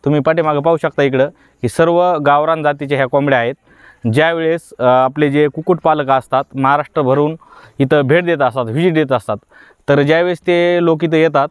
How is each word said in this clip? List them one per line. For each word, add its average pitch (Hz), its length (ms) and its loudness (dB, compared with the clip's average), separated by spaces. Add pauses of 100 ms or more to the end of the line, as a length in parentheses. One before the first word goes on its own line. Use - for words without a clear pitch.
तुम्ही 147 160 0
पाठीमागं 156 400 0
पाहू 165 160 0
शकता 151 260 -4
इकडं 135 260 0 (340)
की 123 60 -4
सर्व 170 480 0 (100)
गावरान 151 360 0
जातीच्या 143 360 -2
ह्या 135 80 0
कोंबड्या 139 320 0
आहेत. 120 160 -2 (580)
ज्यावेळेस, 165 680 -2
अ, 123 60 -4
आपले 131 460 2
जे 147 180 2
कुक्कुटपालक 156 640 -2
असतात 131 340 0 (100)
महाराष्ट्रभरून 143 840 -2 (420)
इथं 139 220 2
भेट 151 240 0
देत 165 180 -2
असतात, 123 220 -2
व्हिजिट 156 300 -2
देत 147 180 0
असतात, 113 240 -4 (520)
तर 143 140 2
ज्यावेळेस 165 380 0
ते 175 420 0
लोक 165 220 0
इथं 160 120 0
येतात 151 340 2